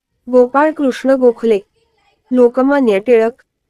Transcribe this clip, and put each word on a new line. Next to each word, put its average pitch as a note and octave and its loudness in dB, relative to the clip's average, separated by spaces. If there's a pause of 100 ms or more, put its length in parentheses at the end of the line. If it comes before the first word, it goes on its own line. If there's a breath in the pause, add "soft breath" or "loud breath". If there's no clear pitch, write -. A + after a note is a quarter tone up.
(300)
गोपाळ B3+ 0
कृष्ण C4+ -4
गोखले, A#3 0 (720)
लोकमान्य B3 0
टिळक, A3+ -2 (260)